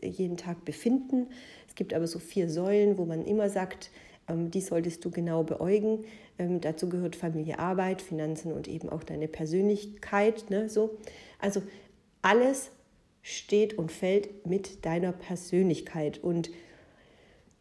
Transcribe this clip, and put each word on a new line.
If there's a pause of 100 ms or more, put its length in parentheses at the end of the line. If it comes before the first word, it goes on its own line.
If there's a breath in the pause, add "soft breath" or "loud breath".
jeden
Tag
befinden. (400 loud breath)
Es
gibt
aber
so
vier
Säulen,
wo
man
immer
sagt, (380 loud breath)
ähm,
die
solltest
du
genau
beäugen. (340 loud breath)
Ähm,
dazu
gehört
Familie,
Arbeit,
Finanzen
und
eben
auch
deine
Persönlichkeit,
ne,
so. (420 loud breath)
Also (600 loud breath)
alles (580)
steht
und
fällt
mit
deiner
Persönlichkeit.
Und (1120 loud breath)